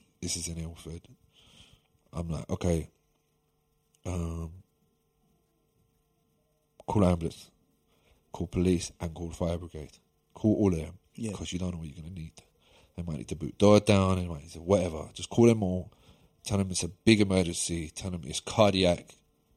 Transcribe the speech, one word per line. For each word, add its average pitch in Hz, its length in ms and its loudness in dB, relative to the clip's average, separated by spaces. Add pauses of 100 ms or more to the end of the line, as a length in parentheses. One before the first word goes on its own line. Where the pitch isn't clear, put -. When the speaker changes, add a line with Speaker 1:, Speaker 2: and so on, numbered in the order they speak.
(200)
Speaker 1:
This 87 160 -6
is 87 120 -8
in 82 100 -8
Ilford." 82 440 -12 (1120)
I'm 82 140 -6
like, 78 220 -6
"Okay, 85 400 0 (1120)
um, 82 480 -6 (2250)
call 104 180 4
ambulance, 85 460 0 (840)
call 87 140 -6
police, 90 540 0
and 82 140 -8
call 85 160 -10
fire 85 280 -4
brigade. 80 340 -14 (420)
Call 107 220 2
all 101 160 4
of 82 60 -2
them, 80 200 -10 (160)
Speaker 2:
Yeah. 110 180 -8
Speaker 1:
'cause 87 200 -10
you 90 60 -6
don't 90 140 -4
know 85 60 -10
what 80 100 -12
you're 67 80 -18
gonna 80 180 -14
need. 80 180 -14 (640)
They 87 60 -8
might 80 160 -6
need 58 100 -12
to 80 80 -8
boot - 220 -8
door 104 220 8
down, 95 360 4
they 90 120 -4
might 76 140 -10
need 80 100 -20
to 82 100 -16
whatever. 87 520 0
Just - 160 -12
call 117 160 6
them 113 160 4
all. 92 280 -4 (540)
Tell 101 140 -2
them 95 120 -2
it's - 120 -6
a 87 60 -4
big 107 320 4
emergency. 87 720 0
Tell 101 200 -10
them 87 140 -8
it's 76 160 -8
cardiac. 95 720 2 (420)